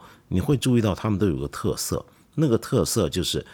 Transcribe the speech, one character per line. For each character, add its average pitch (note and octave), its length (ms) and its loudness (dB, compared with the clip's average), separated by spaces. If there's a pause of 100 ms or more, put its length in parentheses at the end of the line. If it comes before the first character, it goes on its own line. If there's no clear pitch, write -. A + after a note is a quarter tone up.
(280)
你 F2+ 120 -2
会 C#3+ 160 2
注 B2 220 2
意 A2+ 40 4
到 G#2 120 2
他 - 160 -4
们 G2+ 80 0
都 G2 80 2
有 E2+ 100 2
个 C2+ 120 -6
特 - 280 -4
色， - 300 -6 (300)
那 D3+ 120 2
个 A2+ 80 4
特 G#2+ 300 2
色 E2+ 240 0
就 F2 140 -2
是 D2 200 -2 (100)